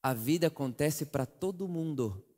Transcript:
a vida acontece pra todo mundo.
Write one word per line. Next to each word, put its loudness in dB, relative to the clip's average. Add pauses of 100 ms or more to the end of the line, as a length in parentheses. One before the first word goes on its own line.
a 2
vida 2
acontece 0
pra 0
todo -6
mundo. -2 (160)